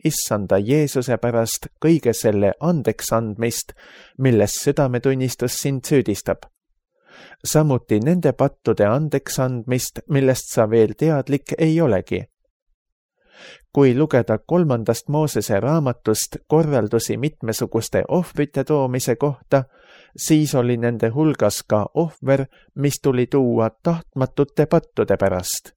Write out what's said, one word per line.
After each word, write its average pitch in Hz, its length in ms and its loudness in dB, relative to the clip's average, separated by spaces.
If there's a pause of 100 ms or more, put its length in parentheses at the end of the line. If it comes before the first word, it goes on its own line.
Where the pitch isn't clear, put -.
Issanda 101 540 0
Jeesuse 131 580 0
pärast 117 540 -2 (100)
kõige 156 320 2
selle 101 480 2
andeksandmist, 117 1120 -2 (460)
milles 113 460 2
südametunnistus 131 960 -2
sind 135 260 -4
süüdistab. - 560 0 (1000)
Samuti 135 560 0
nende 156 320 0
pattude 120 540 0
andeksandmist, 127 1200 -4
millest 135 440 0
sa 110 180 2
veel 110 280 4
teadlik 143 600 -2
ei 160 220 2
olegi. 95 400 0 (1500)
Kui 135 240 4
lugeda 127 420 0
kolmandast 127 680 -2
Moosese 127 520 0
raamatust 127 760 -2 (100)
korraldusi 135 680 0
mitmesuguste 113 920 -4
ohvrite 147 560 -2
toomise 127 520 0
kohta, 139 480 -2 (520)
siis 151 380 2
oli 123 220 2
nende 117 320 -2
hulgas 127 540 0
ka 107 320 0
ohver, 135 520 -2 (280)
mis 139 280 -2
tuli 123 240 2
tuua 117 440 2 (120)
tahtmatute 147 840 -2
pattude 117 500 0
pärast. 92 600 -2